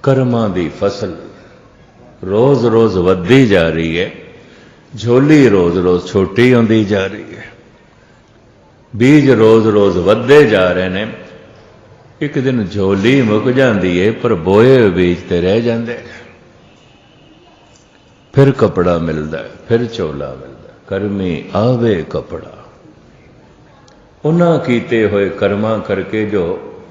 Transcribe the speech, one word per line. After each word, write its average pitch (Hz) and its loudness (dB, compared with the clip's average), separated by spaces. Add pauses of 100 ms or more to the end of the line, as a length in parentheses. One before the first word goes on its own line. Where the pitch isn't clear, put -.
ਕਰਮਾਂ 123 0
ਦੀ 87 -4 (100)
ਫਸਲ 101 -6 (1080)
ਰੋਜ਼-ਰੋਜ਼ 113 2
ਵੱਧਦੀ 92 2
ਜਾ 87 2
ਰਹੀ 82 -4
ਹੈ, 107 -6 (880)
ਝੋਲੀ 131 4
ਰੋਜ਼-ਰੋਜ਼ 90 0
ਛੋਟੀ 113 0
ਹੁੰਦੀ 110 2
ਜਾ 98 -2
ਰਹੀ 104 -14
ਹੈ, 107 -20 (1500)
ਬੀਜ 135 4
ਰੋਜ਼-ਰੋਜ਼ 107 4
ਵੱਧਦੇ 117 4
ਜਾ 92 2
ਰਹੇ 92 -2
ਨੇ। 98 -6 (1120)
ਇੱਕ 147 -6
ਦਿਨ 123 -2
ਝੋਲੀ 101 0
ਮੁੱਕ 107 0
ਜਾਂਦੀ 98 0
ਹੈ, 110 2
ਪਰ 113 -2
ਬੋਏ 107 4
ਹੋਏ 104 4
ਬੀਜ 87 0 (100)
ਤੇ 87 -2
ਰਹਿ 95 0
ਜਾਂਦੇ 117 -4
ਨੇ। - -20 (2000)
ਫਿਰ 139 4
ਕੱਪੜਾ 90 0
ਮਿਲਦਾ 78 -6
ਹੈ, 55 -14 (180)
ਫਿਰ 117 0
ਝੋਲਾ 76 -8
ਮਿਲਦਾ 65 -18
ਹੈ। - -20 (120)
"ਕਰਮੀ 98 -4 (100)
ਆਵੇ 113 0
ਕਪੜਾ", - -12 (1600)
ਉਹਨਾਂ 170 2
ਕੀਤੇ 117 -2
ਹੋਏ 101 0
ਕਰਮਾਂ 104 -4
ਕਰਕੇ 101 -6
ਜੋ 95 -6 (160)